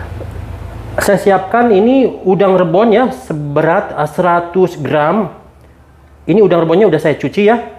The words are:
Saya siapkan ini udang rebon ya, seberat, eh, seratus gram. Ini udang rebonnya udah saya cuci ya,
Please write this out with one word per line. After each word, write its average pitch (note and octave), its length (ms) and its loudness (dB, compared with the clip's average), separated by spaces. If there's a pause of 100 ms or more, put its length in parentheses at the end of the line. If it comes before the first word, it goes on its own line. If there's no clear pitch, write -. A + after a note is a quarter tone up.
(960)
Saya G3 240 0
siapkan G#3 480 0
ini A3+ 400 4 (160)
udang F#3+ 320 2
rebon F#3 400 2
ya, A3 160 0
seberat, D#3 800 -2
eh, D3 160 -4
seratus F3 720 0
gram. D3+ 560 -2 (880)
Ini F#3 160 2
udang F3 240 4
rebonnya F3+ 240 4
udah D#3 80 0
saya D3+ 240 0
cuci G3+ 320 2
ya, - 260 -4